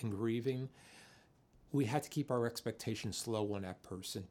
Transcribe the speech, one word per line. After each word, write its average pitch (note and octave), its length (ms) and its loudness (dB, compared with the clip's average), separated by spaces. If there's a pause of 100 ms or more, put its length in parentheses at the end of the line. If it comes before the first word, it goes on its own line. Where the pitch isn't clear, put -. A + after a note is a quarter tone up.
and A2+ 100 2
grieving, A#2+ 560 2 (1080)
we C#3+ 100 6
have B2+ 180 4
to - 80 -8
keep C#3+ 220 -2
our B2 140 4
expectations - 840 -2
low G#2+ 260 2
on G2 100 -2
that F#2 200 -8
person. F#2+ 480 -6